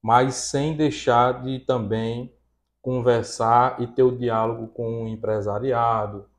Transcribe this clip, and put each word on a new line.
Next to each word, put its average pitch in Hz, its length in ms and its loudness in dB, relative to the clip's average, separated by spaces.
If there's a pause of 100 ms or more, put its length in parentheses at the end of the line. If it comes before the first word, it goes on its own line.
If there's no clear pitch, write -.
mas 123 340 2
sem 151 400 -4
deixar 127 640 2
de 131 180 -6
também 117 760 -4 (480)
conversar 120 1000 2
e 123 60 -2
ter 131 160 2
o 127 120 4
diálogo 113 520 -2
com 113 360 -8
o 113 40 -8
empresariado 110 1300 -2